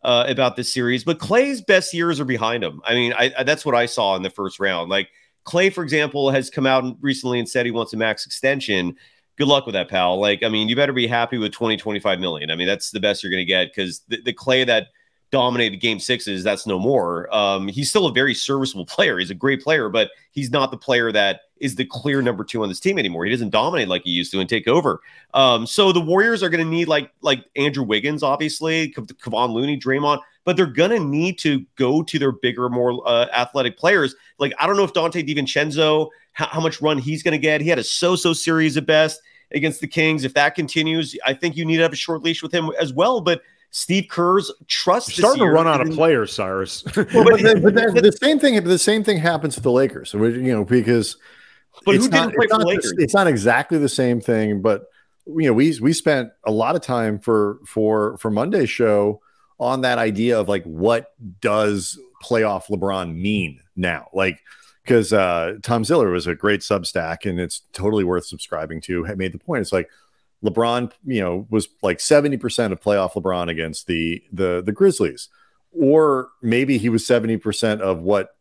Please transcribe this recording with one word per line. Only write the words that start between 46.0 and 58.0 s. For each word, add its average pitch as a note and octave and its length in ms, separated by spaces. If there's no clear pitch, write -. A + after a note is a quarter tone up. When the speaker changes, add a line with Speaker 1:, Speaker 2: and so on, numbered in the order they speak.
Speaker 2:
Cyrus. F#2+ 580
<laughs> - 60
Speaker 3:
Well, A3 280
but A3 160
the, G#3+ 220
but G3 120
the, A3+ 200
Speaker 1:
But A#3+ 80
Speaker 3:
the G3+ 100
same D4 260
thing, B3 260
the F3 140
same G#3+ 260
thing G#3 140
happens D#3 360
with A2 80
the C3 80
Lakers, B2+ 420
which, A2+ 220
you B2+ 180
know, G#2+ 120
because A#2 520
Speaker 1:
But G3 80
who - 20
Speaker 3:
it's G#3+ 120
Speaker 1:
didn't - 40
Speaker 3:
not, C4+ 220
Speaker 1:
play A#3 100
Speaker 3:
it's G#3+ 80
Speaker 1:
for A3 60
the G#3+ 60
Speaker 3:
not - 60
the, G#3 60
Speaker 1:
Lakers? A#2 220
Speaker 3:
it's D3 160
not G3 140
exactly A#2+ 500
the C#3+ 100
same B2 320
thing, G#2+ 400
but, G2+ 300
you D#3+ 200
know, B2 80
we, C#3 260
we C#3 140
spent C3+ 360
a A2 60
lot A2+ 260
of D3+ 60
time A2+ 360
for, G#2+ 480
for, G#2+ 520